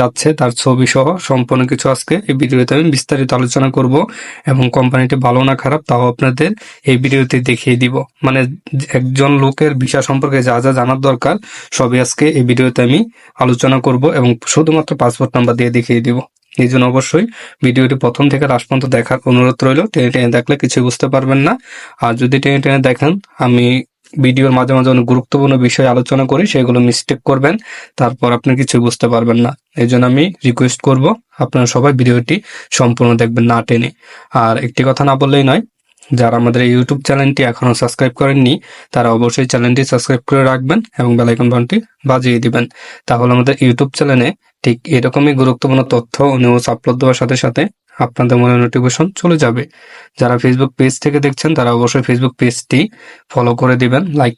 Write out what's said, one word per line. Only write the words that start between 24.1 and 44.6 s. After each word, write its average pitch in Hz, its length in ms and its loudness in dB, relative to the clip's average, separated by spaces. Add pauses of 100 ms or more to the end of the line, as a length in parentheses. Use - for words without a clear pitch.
ভিডিওর 131 340 2
মাঝে 127 180 0
মাঝে 127 180 2
অনেক 120 160 2
গুরুত্বপূর্ণ 135 440 0 (120)
বিষয় 131 280 2
আলোচনা 131 360 0
করি, 143 220 0
সেগুলো 123 260 0 (100)
মিস্টেক - 300 -2 (100)
করবেন, 139 260 0 (460)
তারপর 123 360 -2
আপনি 135 140 -2 (100)
কিছুই 123 260 0
বুঝতে 120 260 -2
পারবেন 117 320 0
না। 120 60 -2 (320)
এই 120 80 2
জন্য 123 220 2
আমি 143 120 2 (220)
রিকোয়েস্ট 123 400 0
করব 135 180 2 (380)
আপনারা 123 320 0
সবাই 135 260 2
ভিডিওটি 120 360 0 (420)
সম্পূর্ণ 120 320 2 (100)
দেখবেন 117 320 0
না 117 60 0 (100)
টেনে। 120 200 0 (540)
আর 113 120 2 (120)
একটি - 220 -6
কথা 131 200 0
না 135 140 2
বললেই 139 280 2
নয়, 190 120 2 (580)
যারা 117 200 2
আমাদের 120 260 0
এই 123 100 2
YouTube 139 320 0
চ্যানেলটি 139 420 0
এখনও 120 300 0
সাবস্ক্রাইব 123 400 -2
করেননি 135 340 2 (400)
তারা 120 220 0
অবশ্যই 120 360 0
চ্যানেলটি 123 380 2
সাবস্ক্রাইব 123 380 -2
করে 139 220 2
রাখবেন 131 280 0 (200)
এবং 123 200 0
বেল 120 120 2
আইকন 120 220 0
বাটনটি 123 240 0 (340)
বাজিয়ে 127 340 0
দিবেন। 120 200 0 (440)
তাহলে 123 280 2
আমাদের 127 180 2 (120)
YouTube 127 320 0
চ্যানেলে 135 300 2 (360)